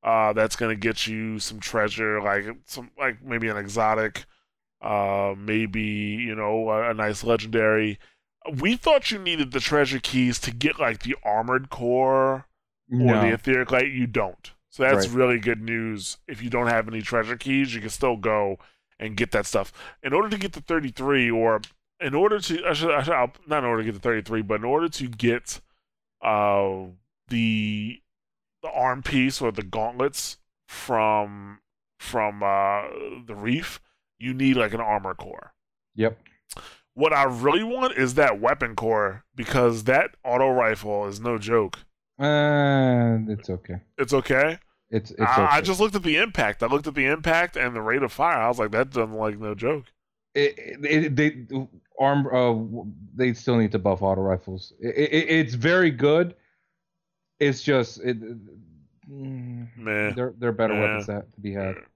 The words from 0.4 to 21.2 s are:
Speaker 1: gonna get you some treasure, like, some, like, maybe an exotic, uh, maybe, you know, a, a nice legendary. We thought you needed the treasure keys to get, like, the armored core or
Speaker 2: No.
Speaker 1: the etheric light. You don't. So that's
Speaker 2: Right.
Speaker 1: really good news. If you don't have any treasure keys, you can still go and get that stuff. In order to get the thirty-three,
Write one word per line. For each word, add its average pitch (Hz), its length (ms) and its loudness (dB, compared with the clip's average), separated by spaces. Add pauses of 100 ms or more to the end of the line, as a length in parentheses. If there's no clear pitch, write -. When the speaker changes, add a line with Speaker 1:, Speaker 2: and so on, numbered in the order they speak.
Speaker 1:
gonna 110 200 -2
get 110 320 -4
you 110 320 -6
some 107 200 -10
treasure, 107 640 -2
like, 101 240 0 (200)
some, 123 320 -16
like, 127 260 -6
maybe 117 240 -4
an 107 100 -4
exotic, 107 680 -2 (560)
uh, 101 560 0
maybe, 107 440 -2
you 107 540 -4
know, 110 340 -2
a, 110 200 0
a 113 40 -2
nice 107 300 -4
legendary. 110 760 2 (600)
We 196 160 2
thought 285 360 2
you 214 80 -6
needed 160 320 -2
the 131 100 -2
treasure 139 380 0
keys 123 400 0
to - 120 -6
get, 123 280 -2
like, 120 240 -2
the 123 200 -4
armored 120 460 -2
core 131 800 0 (440)
or 123 60 0
Speaker 2:
No. 120 240 4
Speaker 1:
the 104 120 4
etheric 127 380 0
light. 131 220 2
You 127 140 -2
don't. 101 440 -6 (180)
So - 140 -2
that's 127 240 4
Speaker 2:
Right. 117 80 -4
Speaker 1:
really 123 240 4
good 110 220 -2
news. 113 560 -6 (100)
If 117 160 -12
you 120 60 -6
don't 120 180 0
have 113 220 2
any 110 120 -6
treasure 117 360 -2
keys, 135 360 0
you 113 60 -8
can 107 120 -8
still 123 260 0
go 101 400 0 (420)
and 110 160 -8
get 110 160 -2
that 104 140 0
stuff. - 260 -2 (300)
In 131 120 -4
order 208 160 2
to 208 80 -2
get 190 160 -6
the 156 80 -14
thirty-three, 135 680 0